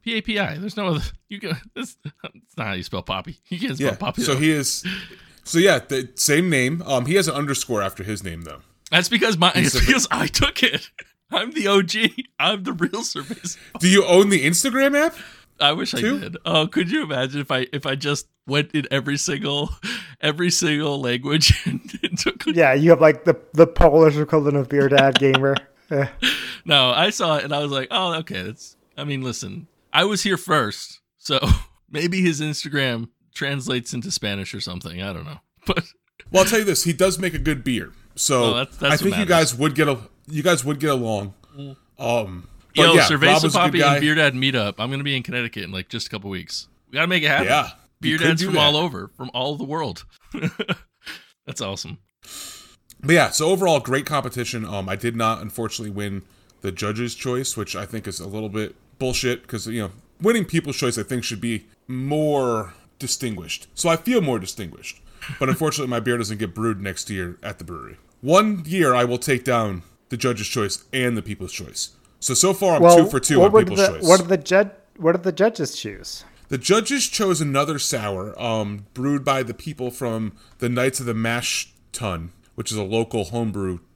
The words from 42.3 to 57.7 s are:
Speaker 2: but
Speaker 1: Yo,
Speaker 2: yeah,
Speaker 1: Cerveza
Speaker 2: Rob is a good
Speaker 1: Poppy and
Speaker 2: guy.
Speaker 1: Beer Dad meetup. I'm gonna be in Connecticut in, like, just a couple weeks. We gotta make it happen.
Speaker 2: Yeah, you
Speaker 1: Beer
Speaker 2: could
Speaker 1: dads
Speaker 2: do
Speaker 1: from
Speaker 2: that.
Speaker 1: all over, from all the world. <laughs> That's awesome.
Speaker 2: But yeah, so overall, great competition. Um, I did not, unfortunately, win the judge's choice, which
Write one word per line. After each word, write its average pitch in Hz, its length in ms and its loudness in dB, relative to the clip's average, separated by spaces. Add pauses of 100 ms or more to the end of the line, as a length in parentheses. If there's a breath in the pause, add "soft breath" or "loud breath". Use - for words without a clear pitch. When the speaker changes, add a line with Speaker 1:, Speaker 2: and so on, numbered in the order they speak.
Speaker 2:
but - 80 6
Speaker 1:
Yo, 165 100 8
Speaker 2:
yeah, 165 140 6
Speaker 1:
Cerveza 147 200 2
Speaker 2:
Rob 156 100 8
is 156 60 4
a 160 40 2
good 147 60 2
Speaker 1:
Poppy 175 280 2
and 143 140 4
Speaker 2:
guy. 143 40 0
Speaker 1:
Beer 151 160 2
Dad 151 180 4
meetup. 127 440 -2
I'm 113 140 -4
gonna 139 120 -4
be 139 120 -2
in 123 80 -4
Connecticut 117 400 -8
in, 87 80 -10
like, 92 180 -8
just - 180 -8
a - 20 -14
couple 101 200 -10
weeks. 87 380 -10 (240)
We 123 40 -18
gotta 156 120 0
make 180 160 2
it 147 60 2
happen. 135 180 2
Speaker 2:
Yeah, 131 220 0
you - 20 -14 (300)
Speaker 1:
Beer 156 160 0
Speaker 2:
could 170 100 -2
Speaker 1:
dads 165 140 0
Speaker 2:
do 185 60 -2
Speaker 1:
from 170 80 -2
Speaker 2:
that. 156 60 4
Speaker 1:
all 147 160 4
over, 160 380 -4
from 127 180 -12
all 135 220 -4
the 143 80 -10
world. 143 420 -8 (280)
<laughs> - 1120 -10
That's - 160 -12
awesome. 98 380 -10 (1000 loud breath)
Speaker 2:
But 147 120 2
yeah, 156 180 6
so 156 180 0
overall, 185 300 2
great 131 260 -2
competition. 123 600 -6
Um, 95 240 -6
I 95 60 -2
did 117 200 -4
not, 113 260 -2
unfortunately, 110 500 -8
win 101 320 -8 (380)
the 98 100 -6
judge's 107 440 -4
choice, 127 400 -4
which 104 200 -8